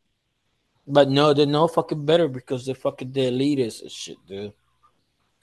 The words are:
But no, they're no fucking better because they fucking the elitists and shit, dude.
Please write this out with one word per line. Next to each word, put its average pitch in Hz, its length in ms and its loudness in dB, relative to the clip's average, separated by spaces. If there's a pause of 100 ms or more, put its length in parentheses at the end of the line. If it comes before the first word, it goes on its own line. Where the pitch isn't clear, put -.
(880)
But 143 220 4
no, 143 240 4
they're 147 140 4
no 147 220 2
fucking 160 360 -4
better 160 240 2
because 127 380 -8
they 131 80 -6
fucking 131 380 -8
the 135 100 -4
elitists 127 600 -2
and - 80 -18
shit, - 360 -16
dude. 101 260 -12 (920)